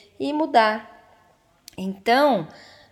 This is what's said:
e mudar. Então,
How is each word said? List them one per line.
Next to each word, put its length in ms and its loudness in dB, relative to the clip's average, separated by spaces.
e 140 -4
mudar. 640 0
Então, 720 0